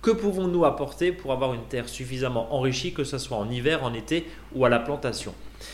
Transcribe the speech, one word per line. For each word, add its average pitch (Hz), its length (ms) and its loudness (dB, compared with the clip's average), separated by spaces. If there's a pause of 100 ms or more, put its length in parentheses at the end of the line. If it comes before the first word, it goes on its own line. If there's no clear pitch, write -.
Que 226 80 4
pouvons-nous 185 560 4
apporter 147 460 2
pour 143 200 -4
avoir 131 220 2
une 117 120 -4
terre 117 220 -4
suffisamment 127 680 -2
enrichie, 131 360 0
que 151 120 -2
ce 131 160 -4
soit 123 180 -4
en 104 140 0
hiver, 131 320 2
en 120 100 -2
été 156 320 -2 (300)
ou 127 100 4
à 120 40 8
la 117 100 6
plantation ? 123 520 -4 (420)